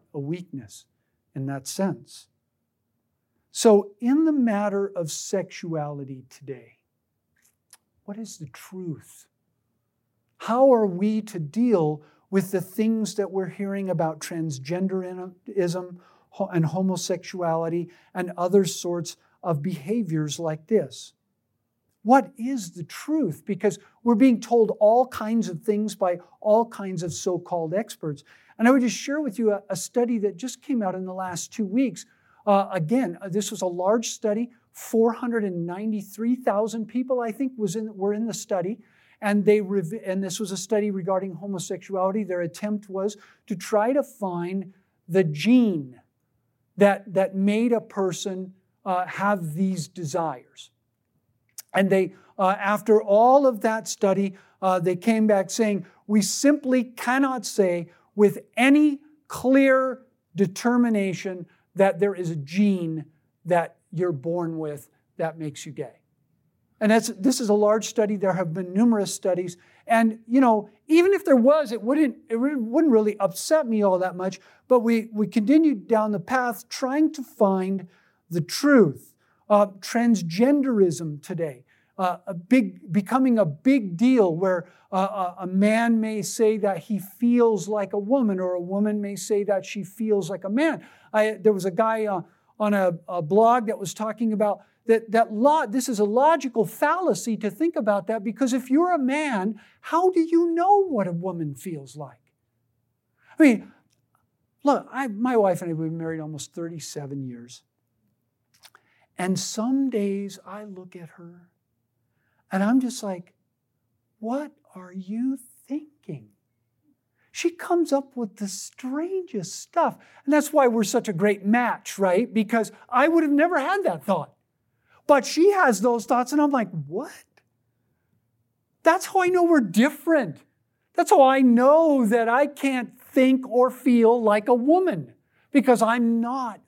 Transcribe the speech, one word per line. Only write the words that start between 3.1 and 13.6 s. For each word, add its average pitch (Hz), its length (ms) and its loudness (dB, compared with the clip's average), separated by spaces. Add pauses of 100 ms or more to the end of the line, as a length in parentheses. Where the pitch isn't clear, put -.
So 202 480 4
in 277 260 2
the 311 80 2
matter 208 540 0
of 175 220 -6
sexuality 143 1200 -8
today, 127 500 -18 (1200)
what 202 140 -14
is 220 220 -14
the 151 100 -14
truth? - 800 -14 (1120)
How 254 340 4
are 226 120 4
we 208 360 -2
to 208 180 -10
deal 160 640 0 (280)
with 190 220 0
the 185 100 0
things 220 540 -2
that 190 160 -4
we're 190 160 -4
hearing 196 420 -6